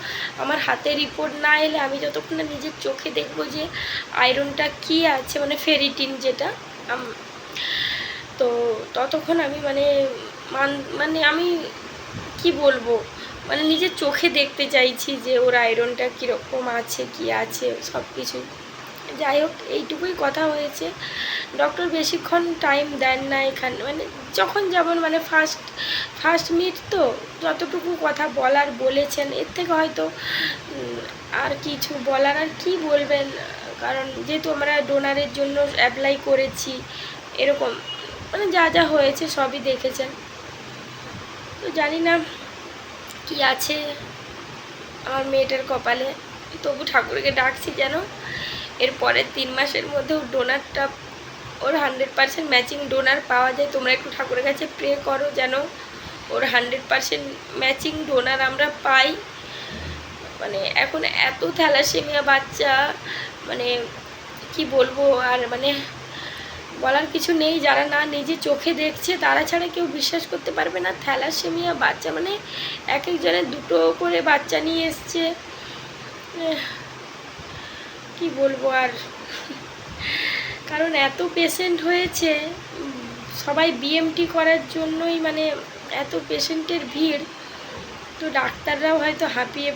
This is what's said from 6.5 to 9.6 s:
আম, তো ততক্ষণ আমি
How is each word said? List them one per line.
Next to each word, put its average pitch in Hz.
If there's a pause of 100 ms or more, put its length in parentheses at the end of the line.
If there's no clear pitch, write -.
আম, 247 (1300)
তো 240 (180)
ততক্ষণ 302
আমি 294